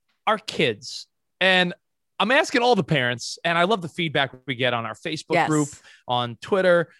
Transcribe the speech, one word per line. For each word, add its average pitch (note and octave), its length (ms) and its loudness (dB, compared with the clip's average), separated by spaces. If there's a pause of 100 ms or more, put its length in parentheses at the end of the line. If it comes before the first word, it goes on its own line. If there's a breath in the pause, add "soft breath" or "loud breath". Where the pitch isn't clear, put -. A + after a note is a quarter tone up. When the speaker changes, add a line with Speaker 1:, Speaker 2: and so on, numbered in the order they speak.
(260)
Speaker 1:
our G#3+ 120 0
kids. - 680 -4 (360)
And F3+ 320 4 (440)
I'm G3+ 120 0
asking C#4 320 2
all B3 120 4
the F#3+ 80 2
parents, B2 640 -2
and E3+ 140 0
I F3 60 4
love G3 180 0
the E3 60 -8
feedback D3 440 -2 (140)
we C3+ 80 -6
get B2 180 0
on A#2 140 -2
our A2 80 -8
Facebook D#3+ 400 -6
Speaker 2:
Yes. E3 160 2
Speaker 1:
group, D3+ 180 2 (400 soft breath)
on A#2+ 320 -2
Twitter, F3+ 480 2 (120)